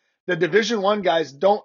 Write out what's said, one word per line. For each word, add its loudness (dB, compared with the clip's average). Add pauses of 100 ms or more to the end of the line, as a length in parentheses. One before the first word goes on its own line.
(280)
The -2
Division 0
One 0
guys 0
don't, 0